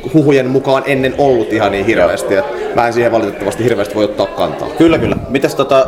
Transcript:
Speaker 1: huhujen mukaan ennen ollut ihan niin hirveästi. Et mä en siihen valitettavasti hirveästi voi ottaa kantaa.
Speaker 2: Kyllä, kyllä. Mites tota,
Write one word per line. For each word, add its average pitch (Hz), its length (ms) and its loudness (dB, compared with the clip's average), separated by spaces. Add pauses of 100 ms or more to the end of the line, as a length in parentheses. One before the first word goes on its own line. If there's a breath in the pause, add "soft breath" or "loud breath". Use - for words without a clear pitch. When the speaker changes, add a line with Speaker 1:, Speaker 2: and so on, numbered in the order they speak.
(140)
Speaker 1:
huhujen 139 320 4
mukaan 135 400 0
ennen 131 320 0
ollut 123 340 2
ihan 107 200 0
niin 98 140 -2
hirveästi. 98 480 2
Et - 400 -4
mä 120 120 2
en 117 60 -2
siihen 117 200 0
valitettavasti 104 520 -2
hirveästi 104 300 0
voi 107 100 2
ottaa - 220 -2
kantaa. - 420 -4 (100)
Speaker 2:
Kyllä, 160 200 4
kyllä. 117 180 -2 (120)
Mites 139 260 -2
tota, 131 340 2